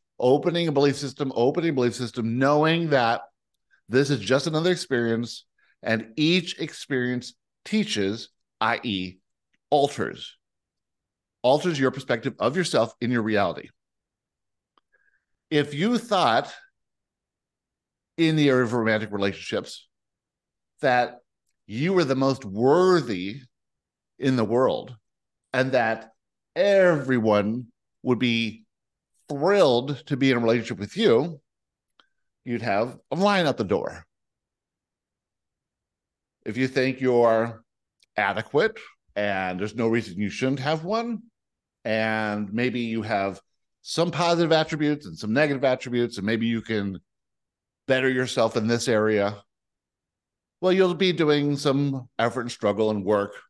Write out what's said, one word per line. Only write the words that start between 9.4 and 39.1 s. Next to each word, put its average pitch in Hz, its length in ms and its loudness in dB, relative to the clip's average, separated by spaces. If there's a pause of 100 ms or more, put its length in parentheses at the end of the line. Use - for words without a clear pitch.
alters, 135 680 -2 (1040)
alters 147 360 2
your 131 120 2
perspective 127 480 -4
of 127 180 -2
yourself 131 440 0
in 120 100 -2
your 120 120 0
reality. 101 460 -2 (1800)
If 147 240 0
you 214 240 0
thought 143 560 0 (1600)
in 160 200 2
the 147 120 4
area 127 140 4
of 113 100 -2
romantic 110 380 0
relationships 98 800 -4 (920)
that 123 380 2 (480)
you 139 260 -2
were 180 120 4
the 131 100 0
most 135 300 0
worthy 120 960 2 (800)
in 131 180 0
the 113 80 2
world 117 500 0 (580)
and 131 200 0
that 113 400 0 (420)
everyone 127 1120 2 (360)
would 123 160 0
be 117 460 -2 (640)
thrilled 143 800 2
to 143 100 -4
be 135 140 4
in 123 60 4
a 120 40 0
relationship 113 380 0
with 101 180 -10
you, 156 440 2 (1040)
you'd 120 180 -4
have 120 360 -2 (120)
a 147 60 -6
line 190 300 2
out 131 100 0
the 113 80 -2
door. - 400 -4 (2500)
If 107 120 -8
you 131 120 0
think 131 320 -2
you're 117 640 2 (520)
adequate 113 640 -2 (360)